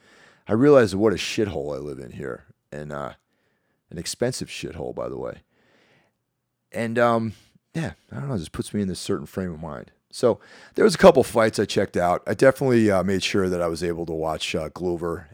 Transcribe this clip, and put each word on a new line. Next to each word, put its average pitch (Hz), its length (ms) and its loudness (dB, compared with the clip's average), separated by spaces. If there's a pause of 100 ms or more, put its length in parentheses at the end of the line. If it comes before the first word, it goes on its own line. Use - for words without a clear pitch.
(480)
I 101 60 -2
realize 123 420 6
what 101 180 4
a 82 40 0
shithole 78 580 -4
I 67 40 -8
live 71 200 -10
in 62 140 -14
here, 64 320 -12 (260)
and, 73 200 -12
uh, 71 220 -10 (760)
an 82 100 -12
expensive - 500 -4
shithole, 67 460 -10
by 62 120 -8
the 64 100 -10
way. 64 260 -10 (1300)
And, 117 260 -6
um, 117 360 2 (420)
yeah, 156 180 -6 (180)
I - 40 -12
don't 139 120 -8
know, 135 80 -6
it 95 40 -4
just 76 120 -10
puts - 220 -8
me 104 80 -2
in 98 60 -2
this 90 120 -6
certain 80 280 -6
frame 92 260 -8
of 78 80 -14
mind. 69 300 -14 (180)
So - 300 0 (360)
there - 100 4
was 190 100 4
a - 40 -4
couple 143 240 8
fights 113 360 0
I 104 60 2
checked 101 320 -2
out. 87 300 2
I - 60 -2
definitely, 123 560 4
uh, 95 140 2
made 95 200 0
sure 95 260 0
that 90 120 -2
I 87 60 0
was 82 160 -4
able 85 220 -4
to 82 80 -6
watch, 80 420 -4
uh, 78 140 -4
Glover 85 640 -6